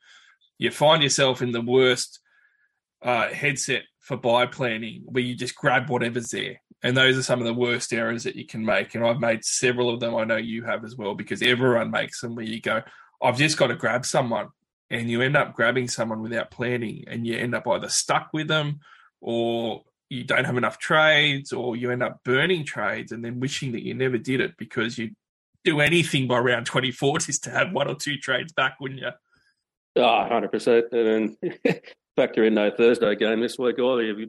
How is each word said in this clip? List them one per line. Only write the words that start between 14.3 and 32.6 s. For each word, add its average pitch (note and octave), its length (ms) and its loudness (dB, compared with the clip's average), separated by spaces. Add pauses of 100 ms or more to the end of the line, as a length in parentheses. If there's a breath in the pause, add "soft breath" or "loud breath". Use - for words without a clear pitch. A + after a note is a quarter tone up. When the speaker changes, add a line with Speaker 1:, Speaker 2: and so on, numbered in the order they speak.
Speaker 1:
And A#2 180 -2
you A#2 140 0
end C#3 140 2
up - 180 0
grabbing B2 340 2
someone A2+ 320 -4
without A2+ 300 -6
planning, A#2 560 -6
and A#2 200 -6
you A2+ 100 -4
end A#2+ 180 -4
up A2 140 -6
either B2+ 200 -2
stuck - 440 -2
with D#3 160 -4
them, D3 320 -2 (400 soft breath)
or A#2 640 -2 (260)
you B2 140 -8
don't C3 200 0
have B2 120 -2
enough A#2+ 220 -2
trades, D3+ 720 4
or A#2+ 240 -4
you B2 160 -2
end B2 100 -2
up - 220 -4
burning D3+ 400 2
trades A2 480 -6
and A2+ 120 -10
then B2 160 -8
wishing C3+ 320 -4
that A2+ 120 -8
you A#2+ 100 -6
never B2+ 240 0
did B2+ 220 -2
it, A2+ 160 -4
because A#2 420 -4
you'd A2+ 160 -8 (500)
do D#3 160 2
anything D3 460 2
by B2 120 2
round A#2+ 280 2
twenty-four C#3 540 0
just - 240 -4
to B2 60 -12
have C3 220 0
one C#3 160 -2
or - 60 -4
two D3 220 -6
trades C3+ 360 -4
back, C3+ 280 -2
wouldn't C3 200 -10
you? B2 100 -8 (840)
Speaker 2:
Oh, - 80 4
a A2+ 260 4
hundred A2 220 0
percent. A#2 400 4
And A2 520 2
then - 380 0 (120)
<laughs> - 240 -16
factor A#2+ 280 2
in A2 80 6
no G#2 180 2